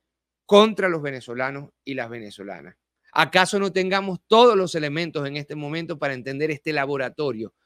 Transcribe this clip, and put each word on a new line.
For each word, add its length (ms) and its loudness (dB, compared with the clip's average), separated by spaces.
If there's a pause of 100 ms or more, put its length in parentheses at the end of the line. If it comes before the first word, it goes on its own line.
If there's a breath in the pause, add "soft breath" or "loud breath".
(460)
contra 420 6
los 140 -2
venezolanos 720 -8 (120)
y 120 -8
las 140 -6
venezolanas. 680 -16 (340 soft breath)
¿Acaso 480 2
no 140 -2
tengamos 520 -2
todos 300 8
los 180 0
elementos 540 -4
en 80 -8
este 200 -10
momento 440 -8
para 140 -2
entender 360 -4
este 220 -6
laboratorio 840 -4 (120)